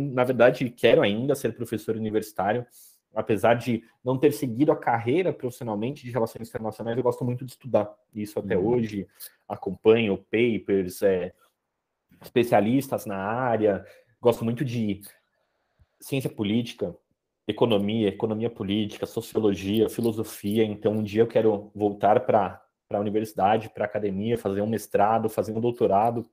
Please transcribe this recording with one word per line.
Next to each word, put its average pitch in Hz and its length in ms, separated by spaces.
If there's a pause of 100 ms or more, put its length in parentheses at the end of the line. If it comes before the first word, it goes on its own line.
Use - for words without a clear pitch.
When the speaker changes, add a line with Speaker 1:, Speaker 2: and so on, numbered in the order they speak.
(140)
Speaker 1:
na 127 100
verdade, 123 460
quero 120 320
ainda 120 320
ser 113 200
professor 113 400
universitário, 107 720 (480)
apesar 110 420
de 120 280 (220)
não 131 120
ter 147 160
seguido 131 380
a 147 60
carreira 135 560
profissionalmente 120 720
de 120 80
relações 113 360
internacionais, 113 480
eu 127 60
gosto 120 220
muito 123 200
de 123 60
estudar 107 420 (220)
isso 107 240
até 101 180
Speaker 2:
Uhum. 95 120
Speaker 1:
hoje. 107 380 (420)
Acompanho 104 680
papers, 101 840
é, 92 320 (880)
especialistas 117 840
na 101 100
área, 107 680 (360)
gosto 117 240
muito 127 200
de 110 360 (1000)
ciência - 300
política, 107 640 (540)
economia, 107 600
economia 110 400
política, 104 580
sociologia, 104 840
filosofia. 110 760
Então, 107 280
um 107 100
dia 104 200
eu 113 40
quero 110 480
voltar 101 460
pra, 95 420 (260)
pra 104 120
universidade, 107 720
pra 104 160
academia, 104 520
fazer 98 220
um 104 80
mestrado, 110 600
fazer 107 240
um 110 80
doutorado. 117 720